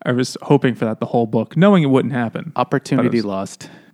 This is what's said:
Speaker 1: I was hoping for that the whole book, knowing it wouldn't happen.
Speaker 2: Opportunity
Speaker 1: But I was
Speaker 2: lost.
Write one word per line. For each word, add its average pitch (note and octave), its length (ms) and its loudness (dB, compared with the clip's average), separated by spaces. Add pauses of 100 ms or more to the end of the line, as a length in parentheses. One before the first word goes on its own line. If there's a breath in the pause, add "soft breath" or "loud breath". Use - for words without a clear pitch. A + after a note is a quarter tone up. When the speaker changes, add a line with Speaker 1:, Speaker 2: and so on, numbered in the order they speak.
Speaker 1:
I - 80 -2
was B2 300 -2
hoping C3+ 320 2
for - 100 -6
that A2 160 -4
the A#2+ 60 -4
whole A#2 200 0
book, A2 300 -4
knowing F#3 260 6
it C#3+ 40 0
wouldn't C3 260 2
happen. B2 440 -6
Speaker 2:
Opportunity B2 520 0
Speaker 1:
But A#2+ 60 0
I - 40 0
was A2 60 0
Speaker 2:
lost. G2 460 -8 (240 loud breath)